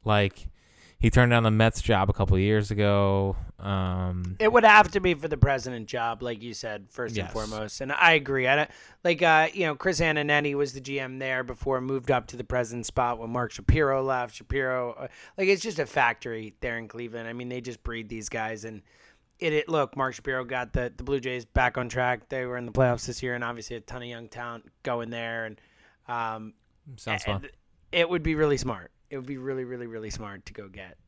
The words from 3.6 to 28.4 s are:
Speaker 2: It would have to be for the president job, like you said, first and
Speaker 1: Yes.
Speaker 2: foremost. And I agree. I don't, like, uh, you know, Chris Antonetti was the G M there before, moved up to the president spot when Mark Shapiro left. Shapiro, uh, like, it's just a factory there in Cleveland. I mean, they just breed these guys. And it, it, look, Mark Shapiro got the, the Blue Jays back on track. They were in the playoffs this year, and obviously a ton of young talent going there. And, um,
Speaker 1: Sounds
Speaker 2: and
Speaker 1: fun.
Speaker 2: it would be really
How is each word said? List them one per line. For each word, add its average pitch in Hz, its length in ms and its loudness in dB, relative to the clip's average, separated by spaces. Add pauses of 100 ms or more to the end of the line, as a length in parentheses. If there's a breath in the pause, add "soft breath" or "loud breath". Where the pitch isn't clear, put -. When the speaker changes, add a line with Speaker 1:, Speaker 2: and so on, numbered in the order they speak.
Speaker 2:
It 220 140 4
would 240 120 8
have 214 280 10
to 196 80 2
be 180 140 2
for 151 120 -6
the 151 100 -2
president 127 520 2
job, 117 340 -4
like 117 200 -6
you 117 120 -10
said, 104 360 -10
first 120 280 -6
and 92 80 -4
Speaker 1:
Yes. - 60 -12
Speaker 2:
foremost. 107 480 -6
And 135 120 -6
I 165 200 6
agree. 135 340 2
I 135 100 4
don't, 151 140 0 (320 loud breath)
like, 175 200 2
uh, 160 300 6
you 180 140 -2
know, 151 80 -2
Chris 165 260 -2
Antonetti 147 540 2
was 139 200 -2
the 139 60 -12
G 139 200 -6
M 131 180 -10
there 131 240 -4
before, 127 380 -2
moved 131 320 -2
up 123 160 0
to 123 80 -14
the 120 80 -10
president 120 420 -4
spot 120 320 0
when 113 120 -8
Mark 120 200 -2
Shapiro 135 520 2
left. 127 340 -2
Shapiro, 127 600 -4
uh, 131 120 -12 (280 loud breath)
like, 190 120 0
it's 190 140 4
just 175 180 -6
a 139 60 -2
factory 117 760 0
there 117 180 -4
in 113 80 -10
Cleveland. 113 400 -12
I 117 60 -10
mean, 123 160 -10
they 123 120 -8
just 117 220 -12
breed 113 260 -8
these 113 200 -10
guys. 110 360 -6
And 110 180 -14 (580 soft breath)
it, 165 120 0
it, 151 160 0
look, 147 280 0
Mark 131 180 -2
Shapiro 131 300 -4
got 123 280 -6
the, 123 240 -2
the 135 60 -14
Blue 135 160 -2
Jays 127 260 -6
back 123 340 2
on 120 100 -4
track. 123 400 -2
They 131 180 -4
were 123 120 -6
in 120 80 -8
the 117 60 -12
playoffs 123 340 4
this 123 180 -8
year, 123 100 -2
and 120 80 -6
obviously 120 320 -8
a 113 60 -10
ton 123 220 -14
of 120 60 -12
young 117 200 -14
talent 117 420 -12 (140)
going 120 260 -4
there. 117 360 -6
And, 107 140 -12 (460 soft breath)
um, 110 480 -6 (420)
Speaker 1:
Sounds 104 300 -6
Speaker 2:
and 101 160 -4
Speaker 1:
fun. - 80 -16 (400)
Speaker 2:
it 170 180 2
would 175 140 -2
be 156 140 0
really 147 200 2